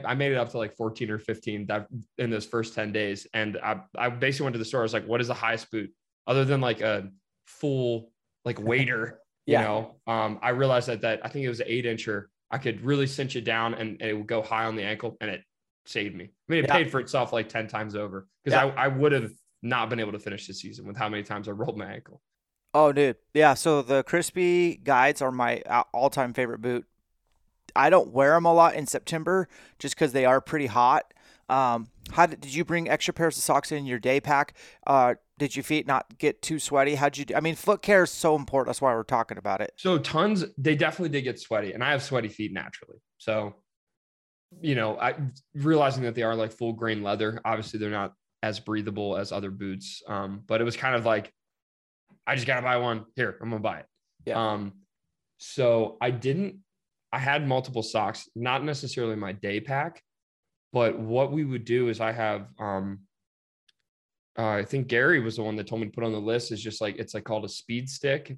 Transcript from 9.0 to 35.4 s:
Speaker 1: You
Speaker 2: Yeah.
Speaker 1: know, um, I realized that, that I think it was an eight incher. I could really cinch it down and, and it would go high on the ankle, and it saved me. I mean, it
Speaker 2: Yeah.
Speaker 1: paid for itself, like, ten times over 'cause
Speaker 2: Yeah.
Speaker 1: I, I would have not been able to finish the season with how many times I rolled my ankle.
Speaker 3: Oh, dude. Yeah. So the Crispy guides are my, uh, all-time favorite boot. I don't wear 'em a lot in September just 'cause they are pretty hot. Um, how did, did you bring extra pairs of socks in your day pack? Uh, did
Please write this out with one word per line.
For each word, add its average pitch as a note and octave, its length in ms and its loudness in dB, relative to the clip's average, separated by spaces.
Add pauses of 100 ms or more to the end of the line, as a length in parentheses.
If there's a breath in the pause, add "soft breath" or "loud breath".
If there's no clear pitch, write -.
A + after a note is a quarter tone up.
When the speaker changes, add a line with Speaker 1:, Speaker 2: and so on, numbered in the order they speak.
Speaker 1:
You C#3+ 60 4
Speaker 2:
Yeah. A#2+ 100 4
Speaker 1:
know, A2 440 -4
um, A2 360 0
I B2 60 2
realized B2+ 400 2
that, A2+ 120 -4
that A2 240 -2
I A#2+ 40 -6
think C#3+ 160 -8
it B2 40 -2
was A#2 100 -6
an A#2+ 80 -4
eight A#2+ 180 -2
incher. A2+ 420 -4 (240)
I C3+ 80 -2
could A2 220 -4
really C#3 260 0
cinch C3+ 280 -4
it A#2 100 -6
down A2+ 280 0
and, A2 260 -6
and A2 120 -4
it - 20 0
would G#2 140 -6
go A2+ 160 0
high A2+ 220 -2
on A2 100 -4
the G#2 80 -4
ankle, G#2+ 360 -6
and G#2+ 120 -6
it F2+ 100 -10 (440)
saved G#2 300 -6
me. F2 100 -14
I - 260 -10
mean, D#3+ 120 2
it - 40 0
Speaker 2:
Yeah. - 100 4
Speaker 1:
paid C#3+ 140 2
for C3+ 100 0
itself, A#2+ 320 -2
like, A2+ 160 -2
ten A2 180 -4
times G#2+ 280 -6
over G2 320 -8 (180)
'cause C#3 80 0
Speaker 2:
Yeah. C#3+ 120 4
Speaker 1:
I, C3 200 0
I - 20 4
would C#3 240 2
have A2+ 200 0 (300)
not A#2 280 -2
been A2+ 100 -4
able G#2 140 -4
to G#2 60 -8
finish G2 280 -10
the F#2+ 60 -12
season G#2+ 340 -14
with G#2 80 -12
how G#2+ 140 -4
many G#2 140 -6
times G#2 260 -8
I - 20 -6
rolled G#2+ 260 -6
my G2+ 140 -10
ankle. - 300 -18 (540)
Speaker 3:
Oh, D3 160 8
dude. C#3 260 4 (160)
Yeah. D3 200 8
So D3 280 2
the C3 220 2
Crispy F3 760 2
guides C#3 440 4
are C3 100 0
my, A#2+ 300 0
uh, - 220 2 (100)
all-time B2+ 400 2
favorite A#2 280 -2
boot. A#2+ 260 -2 (880)
I C#3+ 140 8
don't E3+ 220 6
wear C#3 240 6
'em E3+ 100 4
a E3+ 80 6
lot E3+ 220 8
in D3 120 -4
September E3+ 600 0 (320 soft breath)
just - 180 -6
'cause C#3+ 160 2
they C3 120 6
are C3 160 8
pretty D3 260 -2
hot. B2 460 4 (360 soft breath)
Um, A#2+ 400 2 (220)
how E3+ 160 8
did, D#3 140 -4
did C#3 140 -12
you E3+ 100 0
bring E3 240 -2
extra D#3 240 0
pairs E3 240 0
of - 60 -4
socks C#3+ 280 2
in C#3+ 140 -4
your B2 140 -2
day C3 220 2
pack? C#3+ 340 0 (320 loud breath)
Uh, B2+ 280 6 (220)
did C#3+ 180 -2